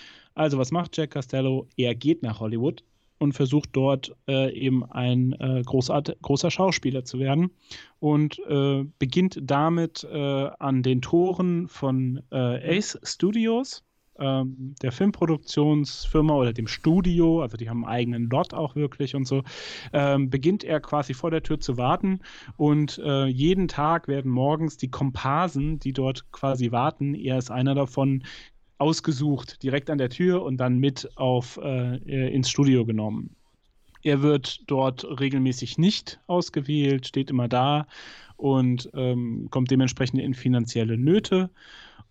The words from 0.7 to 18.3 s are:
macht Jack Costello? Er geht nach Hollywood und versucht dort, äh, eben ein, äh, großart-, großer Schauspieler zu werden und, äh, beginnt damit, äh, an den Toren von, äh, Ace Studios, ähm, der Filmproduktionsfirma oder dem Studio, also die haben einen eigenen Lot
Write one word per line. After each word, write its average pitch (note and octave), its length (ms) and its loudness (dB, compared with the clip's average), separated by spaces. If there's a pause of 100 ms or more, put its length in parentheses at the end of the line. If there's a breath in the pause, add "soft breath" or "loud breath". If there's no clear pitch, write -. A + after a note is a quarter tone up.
macht E3+ 260 -4
Jack D#3 140 -4
Costello? C3 560 -2 (100)
Er A#2+ 180 2
geht D3+ 260 0
nach A#2+ 200 -4
Hollywood A#2 420 -4 (340)
und C#3+ 140 2
versucht C#3 400 0
dort, C3+ 420 0 (140)
äh, C3+ 260 0
eben B2+ 380 0
ein, B2+ 480 2
äh, C3 260 0
großart-, C#3+ 560 0
großer C#3+ 300 0
Schauspieler C3+ 540 0
zu - 120 -10
werden C#3+ 340 2 (480 loud breath)
und, D3+ 460 2
äh, C#3 380 0 (160)
beginnt F3+ 420 0
damit, D#3+ 640 0
äh, C#3+ 460 -2 (100)
an C3+ 240 0
den B2+ 180 2
Toren F3 680 0
von, C3 520 -2 (100)
äh, C3 460 0
Ace - 260 -6
Studios, A3+ 840 -2 (340)
ähm, C3 600 -4
der C3 100 -2
Filmproduktionsfirma D3+ 1400 2
oder B2+ 180 2
dem A2+ 160 -6
Studio, E3 760 2
also A2 140 -6
die A2+ 140 -8
haben A#2 160 -4
einen A2 80 -4
eigenen A#2+ 360 -2
Lot D3 240 0